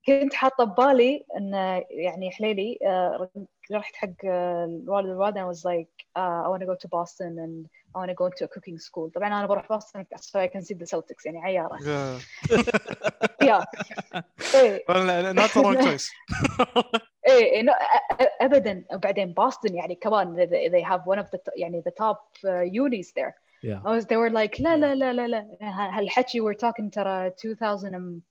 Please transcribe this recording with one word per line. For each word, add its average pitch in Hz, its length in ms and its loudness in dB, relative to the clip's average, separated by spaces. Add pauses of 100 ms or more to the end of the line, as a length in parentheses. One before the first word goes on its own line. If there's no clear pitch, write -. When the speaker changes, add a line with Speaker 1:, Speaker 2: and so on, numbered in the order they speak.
Speaker 1:
كنت 277 280 4
حاطة 262 300 2
ببالي 254 600 4 (140)
إن، 196 140 -6 (380)
يعني، 180 400 -6
حليلي، 214 560 -4
آه، 185 440 0 (420)
رحت 208 240 -6
حق، 208 120 -8 (160)
آه، 175 400 -2
الوالد 190 440 -4
والوالدة، 196 320 -2
and 190 40 -6
I 180 120 -6
was 160 80 -20
like, 175 420 -4 (100)
آه، 175 280 -2
"I 165 40 -2 (100)
wanna 185 80 -8
go 185 80 -2
to 180 140 -12
Boston 170 560 -6
and 165 220 -12 (300)
I - 40 -8
wanna 185 140 -6
go 180 140 -2
to 180 160 -6
a 151 40 -8
cooking 175 300 -16
school." 160 360 -12
طبعًا 202 140 -2
أنا 202 180 -2
بروح 196 220 -2
بوسطن 208 360 -6 (120)
so - 240 -6
I 185 80 0
can 190 160 -8
see 202 140 -10
the 165 80 -12 (100)
Celtics، - 300 -10
يعني، 160 160 -10
عيارة. 170 360 -4
Speaker 2:
Yeah. 143 420 -4 (220)
Speaker 1:
<laughs> - 1000 0
Yeah. 214 200 6 (880)
إيه. 233 340 6
Speaker 2:
Well, 185 460 2
not 208 200 6
the 277 80 6
wrong 269 200 6
Speaker 1:
<laughs> 277 40 6
Speaker 2:
choice. 143 240 -2 (180)
<laughs> - 840 0 (180)
Speaker 1:
إيه، 254 160 10
إيه، 208 180 4
no، 247 100 6
أ-، - 500 2
أ-، 294 220 2
أبدًا. 254 400 4 (100)
وبعدين 190 380 -2
بوسطن، 208 420 0
يعني، 170 200 -6
كمان 190 420 0
they, 170 360 2
they 175 160 4
have 185 180 0
one 196 180 0
of - 20 -12
the 185 120 -10
t-، 190 180 -10
يعني، 170 320 -6
the 175 40 -6
top, 214 240 -2 (300)
uh, 180 260 0
unis 233 440 -2
there. 131 180 -6 (280)
Speaker 3:
Yeah. 104 220 -6
Speaker 1:
I 202 120 -4
was, 226 100 -2
they 226 100 0
were 233 140 2
like, 220 300 -2
لا، 330 160 2
لا، 294 180 2
لا، 262 180 0
لا، 240 160 -2
لا. 214 340 -6
ه-، 196 360 -6
هالحكي 240 420 0
we're 208 160 -2
talking 220 360 -2
ترى 190 380 -2
two 220 240 -10
thousand 202 400 -4
and 175 360 -10